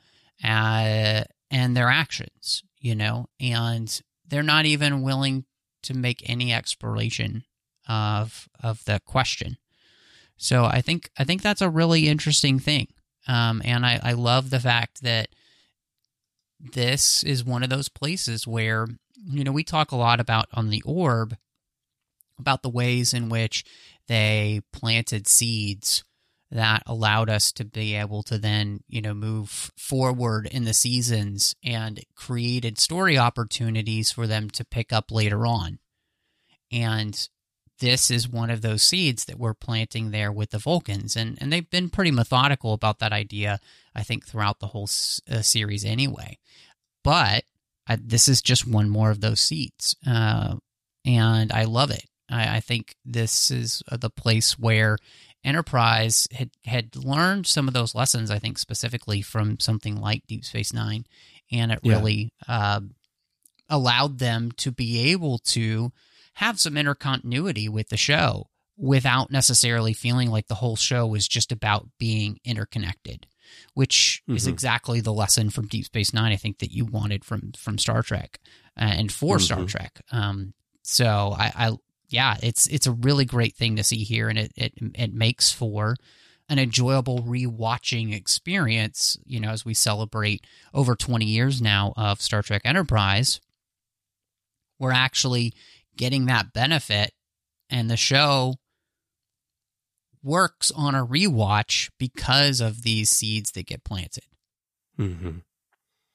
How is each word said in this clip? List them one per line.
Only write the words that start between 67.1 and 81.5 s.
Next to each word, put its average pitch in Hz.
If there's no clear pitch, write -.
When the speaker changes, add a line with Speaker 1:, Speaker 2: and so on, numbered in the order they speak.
Speaker 1:
with 107
the 110
show 127
without 131
necessarily 117
feeling 123
like 110
the 104
whole 117
show 120
was 107
just -
about 107
being 107
interconnected, 107
which -
is 110
Speaker 2:
Mm-hmm. 95
Speaker 1:
exactly 117
the 107
lesson 107
from 107
Deep 104
Space -
Nine, 110
I 98
think, 101
that -
you 120
wanted 104
from, 107
from 107
Star 117
Trek, -
uh, -
and 107
for 180
Star -
Speaker 2:
Mm-hmm. 92
Speaker 1:
Trek. -
Um, 101
so 101
I, 113